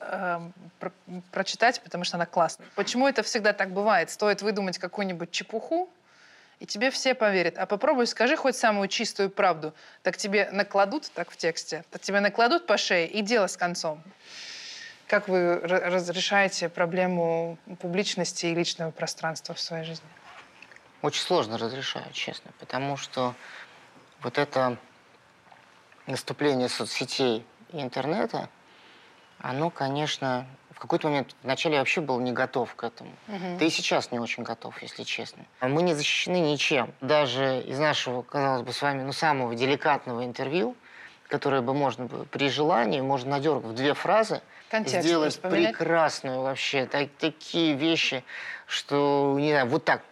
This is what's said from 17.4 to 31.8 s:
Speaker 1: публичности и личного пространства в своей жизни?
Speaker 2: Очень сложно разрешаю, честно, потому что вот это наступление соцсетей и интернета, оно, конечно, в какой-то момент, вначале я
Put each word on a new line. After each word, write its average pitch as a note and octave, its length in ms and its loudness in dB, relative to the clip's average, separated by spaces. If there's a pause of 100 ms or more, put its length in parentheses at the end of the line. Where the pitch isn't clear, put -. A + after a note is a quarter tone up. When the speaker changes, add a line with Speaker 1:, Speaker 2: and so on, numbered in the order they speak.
Speaker 1:
публичности F3 680 -2
и E3 80 0
личного E3 360 -2
пространства D#3+ 640 -6
в - 40 -10
своей E3 260 -6
жизни? D#3+ 220 -12 (960)
Speaker 2:
Очень D3 200 -2
сложно F3 360 2
разрешаю, B2 540 -6
честно, - 480 -8
потому C#3 380 -4
что B2 360 -4 (880)
вот B2 160 -6
это C3 400 2 (1300)
наступление C3 640 0
соцсетей A#2+ 760 -2 (260)
и D3+ 100 -6
интернета, C#3 680 -2 (880)
оно, C#3 300 -2
конечно, C3+ 760 -2 (260)
в - 80 -20
какой-то E3 280 0
момент, C#3+ 360 0
вначале C3+ 320 0
я C3+ 60 4